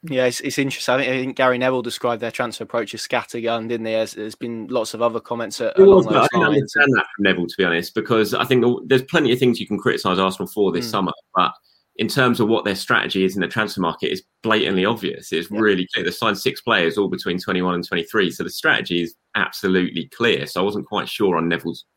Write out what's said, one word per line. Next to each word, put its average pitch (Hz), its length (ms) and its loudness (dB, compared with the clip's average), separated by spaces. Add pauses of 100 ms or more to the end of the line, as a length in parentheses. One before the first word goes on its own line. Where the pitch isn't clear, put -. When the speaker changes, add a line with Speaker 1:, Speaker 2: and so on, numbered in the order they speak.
Speaker 1:
Yeah, 131 220 0
it's, 123 160 0
it's 139 180 -4
interesting. 135 340 -2
I 127 60 4
think, 127 100 0
I 131 120 -2
think 131 160 -6
Gary 127 200 4
Neville 127 240 0
described 117 400 -4
their 117 80 -4
transfer 113 360 -6
approach 117 280 -4
as 110 80 -10
scattergun, 117 640 -4
didn't 113 180 -4
they? 110 80 -2
There's, 110 200 -2
there's 107 220 -10
been 113 320 -10
lots 117 260 -4
of 110 80 -4
other 117 180 0
comments 117 400 -6
a-, 120 100 -2
Speaker 2:
It - 100 -2
was, 190 80 12
Speaker 1:
along 196 180 8
Speaker 2:
but - 80 0
Speaker 1:
those 123 100 6
Speaker 2:
I 143 100 4
don't 180 80 2
Speaker 1:
lines. 151 160 4
Speaker 2:
understand 139 400 2
that 87 80 0 (100)
from 101 80 -2
Neville, 95 240 2
to - 100 -10
be 98 60 2
honest, 87 320 0
because 107 400 2
I - 100 0
think 127 180 4 (240)
there's 131 140 4
plenty 139 300 2
of 127 80 2
things 123 200 2
you 101 60 -8
can 104 140 -4
criticise - 400 0
Arsenal 95 280 0
for 104 240 2
this 123 140 -2
Speaker 1:
Mm. 113 60 -6
Speaker 2:
summer, 95 200 0 (220)
but 92 180 2 (460)
in 120 100 -2
terms 123 320 0
of 107 80 2
what - 160 0
their 101 100 -2
strategy 95 520 0
is 92 100 -2
in 98 60 -2
the 85 60 -2
transfer 104 340 -4
market, 85 300 -2
it's 95 120 -6 (180)
blatantly 98 440 0
obvious. 107 460 -4
It's 92 200 -4
Speaker 1:
Yeah. 104 80 -6
Speaker 2:
really 98 340 2
clear. 90 120 -4
They 87 60 -2
signed 104 280 -2
six - 220 -4
players, 92 360 0
all 101 120 0
between 92 280 -4
twenty-one 90 380 -2
and 87 100 -6
twenty-three. 90 460 0
So - 120 -8
the 76 60 -6
strategy - 540 -2
is 82 100 -8 (220)
absolutely 92 680 0
clear. 85 420 -2
So 90 140 -4
I - 20 0
wasn't 104 240 -4
quite 98 220 -4
sure 95 260 0
on 82 140 0
Neville's 82 360 -6 (120)